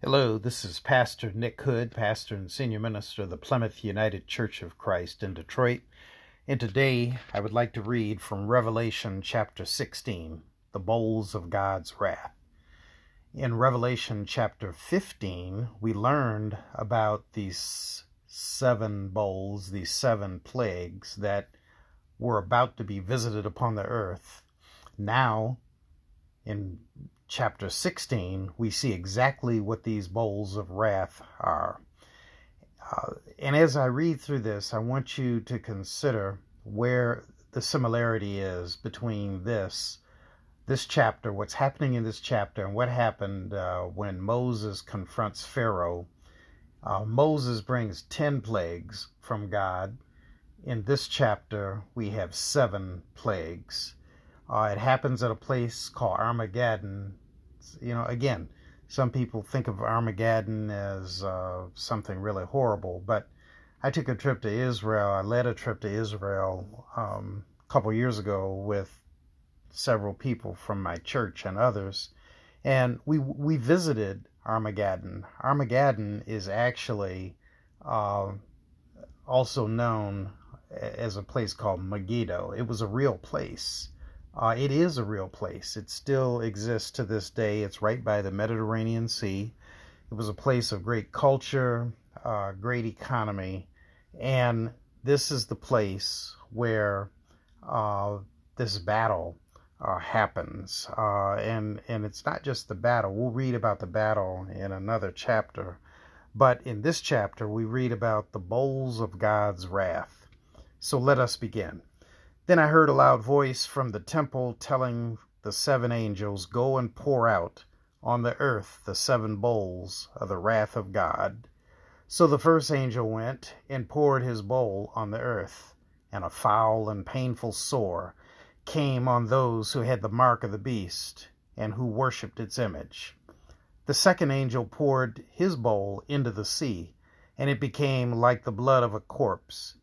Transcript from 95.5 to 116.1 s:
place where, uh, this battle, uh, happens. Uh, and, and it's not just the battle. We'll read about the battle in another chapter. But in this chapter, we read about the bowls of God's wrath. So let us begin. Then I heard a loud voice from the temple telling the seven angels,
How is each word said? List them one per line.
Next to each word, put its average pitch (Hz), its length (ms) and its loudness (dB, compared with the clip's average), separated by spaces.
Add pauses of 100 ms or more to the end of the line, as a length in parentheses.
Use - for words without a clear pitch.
place - 800 -2 (140)
where, 107 640 0 (520)
uh, 104 580 -2 (360)
this 110 220 -2
battle, 95 580 0 (460)
uh, 90 160 -2
happens. 95 1000 -2
Uh, 101 380 2
and, 107 540 -2
and 107 180 -4
it's - 180 -10
not - 180 -4
just 139 260 -6
the 107 60 -6
battle. 104 400 2
We'll 117 180 0
read 127 220 0
about 107 260 2
the 107 60 -6
battle 95 640 0
in 95 220 -6
another 98 400 -2
chapter. 98 680 -2 (560)
But 123 280 6
in 110 180 -4
this 156 220 2
chapter, 110 440 0
we 110 200 -2
read 123 260 0
about 110 400 0
the 110 60 -6
bowls 127 600 -2
of 98 200 -4
God's 104 480 2
wrath. 90 600 -2 (540)
So - 180 0
let 131 200 6
us 123 180 2
begin. 92 460 -6 (640)
Then 175 120 8
I 156 80 8
heard 156 220 8
a 143 40 6
loud 131 300 8
voice 131 440 4
from 131 240 -2
the 104 100 -4
temple 131 540 -2
telling 120 640 0 (260)
the 107 100 -6
seven 123 400 2
angels, 104 540 -2